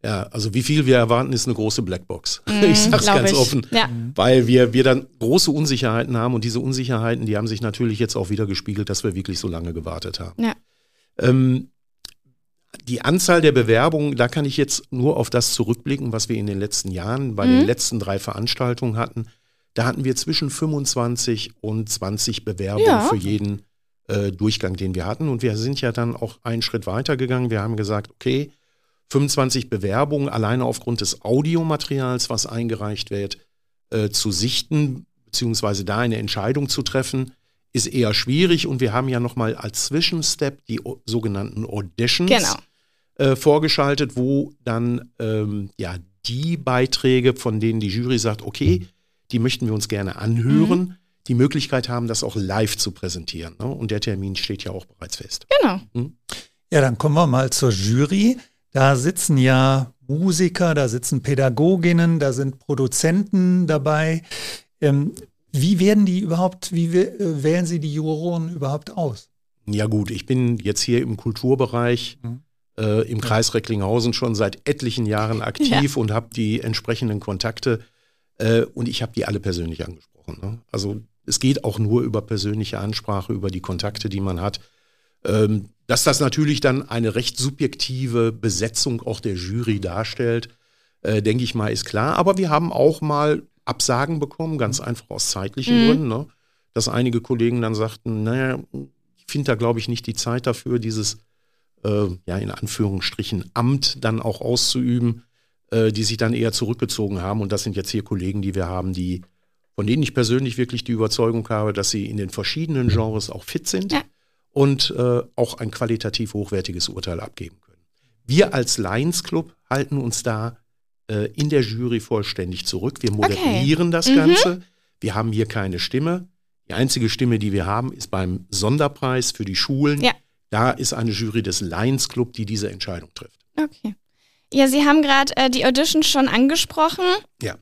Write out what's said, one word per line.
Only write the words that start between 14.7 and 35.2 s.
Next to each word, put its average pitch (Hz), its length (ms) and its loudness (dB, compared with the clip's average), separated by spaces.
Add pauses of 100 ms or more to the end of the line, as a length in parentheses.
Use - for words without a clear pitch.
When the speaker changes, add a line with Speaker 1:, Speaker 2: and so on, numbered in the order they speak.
Speaker 1:
nur 131 280 2
auf 117 100 0
das - 240 2
zurückblicken, 123 600 -2
was 110 180 -4
wir 113 60 0
in 104 100 -2
den 101 120 -4
letzten 98 320 -4
Jahren 107 460 -4
bei 104 100 2
Speaker 2:
Mhm. - 120 8
Speaker 1:
den 302 80 6
letzten 120 320 0
drei 98 200 -2
Veranstaltungen 120 800 -2
hatten. 113 300 -4 (480)
Da 113 100 0
hatten 127 200 -2
wir 127 120 0
zwischen 156 320 -2
fünfundzwanzig 123 1120 -2
und 107 300 -4
zwanzig 104 560 -4
Bewerbungen 101 420 0
Speaker 2:
Ja. 254 200 4
Speaker 1:
für 196 80 0
jeden, 101 460 -2 (460)
äh, 101 240 0
Durchgang, 98 420 -2
den 92 200 -4
wir 87 100 -4
hatten. 127 240 -4
Und 120 140 -4
wir 110 160 0
sind 131 240 -4
ja 120 100 -2
dann 117 240 -2
auch - 280 -8
einen 117 180 -4
Schritt - 240 -4
weiter 117 320 -2
gegangen. 127 320 0
Wir 107 100 0
haben 110 160 -2
gesagt, 104 340 -4
okay, 135 400 -2 (600)
fünfundzwanzig 135 580 0
Bewerbungen 135 640 0
alleine 113 340 0
aufgrund 120 380 -4
des - 200 -4
Audiomaterials, 139 1080 0
was 117 160 -2
eingereicht 110 640 -4
wird, 101 260 -6 (540)
äh, 107 180 0
zu 104 240 -2
sichten, 131 720 -2 (220)